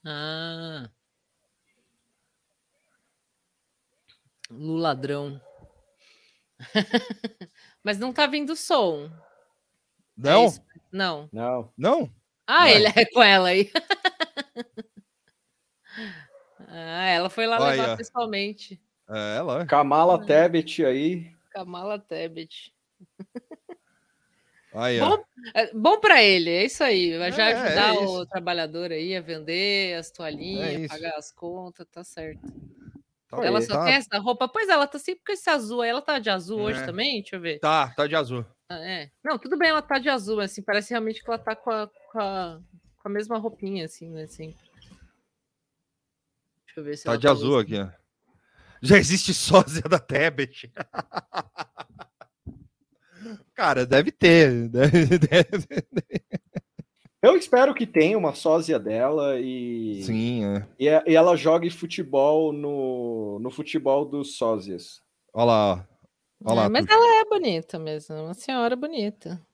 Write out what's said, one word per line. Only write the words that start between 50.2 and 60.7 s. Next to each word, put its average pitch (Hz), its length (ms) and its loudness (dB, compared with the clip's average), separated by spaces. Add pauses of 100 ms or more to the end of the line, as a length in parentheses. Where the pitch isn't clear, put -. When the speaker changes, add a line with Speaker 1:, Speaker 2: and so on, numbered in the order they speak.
Speaker 2:
<laughs> - 60 -12 (2750)
Cara, 135 320 2
deve 139 240 4
ter. 139 580 6
Deve, 143 380 4
<laughs> 175 120 4
deve 165 440 4
ter. - 240 -8 (1400)
Speaker 3:
Eu 302 140 8
espero 269 360 4
que 247 140 -4
tenha 180 320 2
uma 160 160 -2
sósia 160 460 0
dela 131 580 -2
e 120 640 -6
Speaker 2:
Sim, 113 420 -4
é. 101 220 -4 (100)